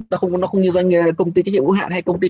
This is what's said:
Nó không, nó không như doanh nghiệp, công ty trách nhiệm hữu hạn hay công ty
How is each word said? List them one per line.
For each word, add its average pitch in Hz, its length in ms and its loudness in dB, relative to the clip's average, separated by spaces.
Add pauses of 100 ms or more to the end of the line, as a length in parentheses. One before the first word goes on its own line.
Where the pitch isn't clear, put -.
Nó 180 80 -2
không, 180 240 -2
nó 185 60 0
không 190 140 0
như 185 100 2
doanh 180 180 2
nghiệp, 170 140 4 (140)
công 170 140 0
ty 175 120 -2
trách 196 80 -4
nhiệm 190 120 0
hữu 156 80 2
hạn 196 200 -2
hay 180 100 -4
công 175 180 -4
ty 185 100 0